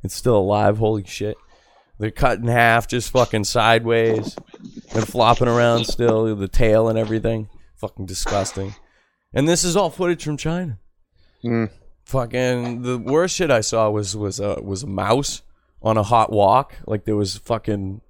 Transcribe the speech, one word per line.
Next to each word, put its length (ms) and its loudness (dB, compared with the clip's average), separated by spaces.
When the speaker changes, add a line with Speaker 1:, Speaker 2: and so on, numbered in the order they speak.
Speaker 1:
It's 120 -8
still 220 2
alive. 400 2
Holy 280 0
shit! 320 -8
They're 120 -4
cut 280 0
in 80 -4
half, 400 4
just 240 -4
fucking 340 2
sideways. 880 2
They're 120 0
flopping 420 4
around 380 2
still, 500 0
the 140 -6
tail 400 4
and 100 0
everything. 500 -2
Fucking 300 -12
disgusting. 680 -4
And 140 0
this 160 0
is 140 0
all 120 0
footage 340 -4
from 140 -6
China. 420 -6
Speaker 2:
Mm. 240 -2
Speaker 1:
Fucking, 760 -2
the 160 -4
worst 380 0
shit 160 0
I 100 4
saw 280 0
was, 280 -4
was 220 -6
a, 220 -4
was 220 -8
a 40 -10
mouse 560 -2
on 160 0
a 60 2
hot 280 2
wok. 420 2
Like, 200 -6
there 100 -2
was 220 -2
fucking 720 -6